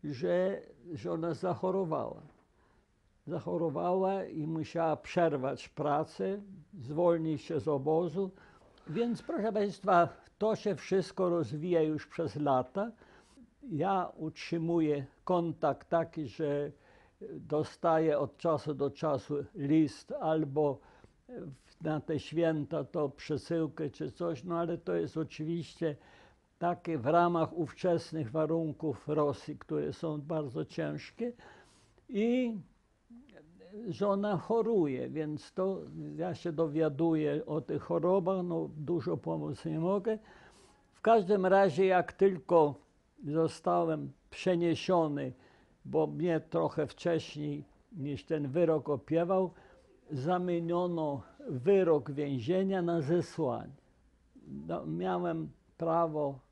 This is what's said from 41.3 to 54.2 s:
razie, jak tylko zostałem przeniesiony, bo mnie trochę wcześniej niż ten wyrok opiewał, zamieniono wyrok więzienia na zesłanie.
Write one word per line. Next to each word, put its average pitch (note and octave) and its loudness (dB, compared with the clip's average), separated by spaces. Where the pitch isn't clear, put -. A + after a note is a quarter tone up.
razie, F#3+ 6
jak F3+ 4
tylko E3+ 6
zostałem D#3+ 0
przeniesiony, E3 2
bo D3 2
mnie D#3+ 0
trochę D#3+ -2
wcześniej - -4
niż C#3+ -8
ten D3+ -2
wyrok D#3 2
opiewał, E3+ 0
zamieniono E3+ -2
wyrok D#3+ 4
więzienia D3 0
na E3+ 0
zesłanie. C#3 -2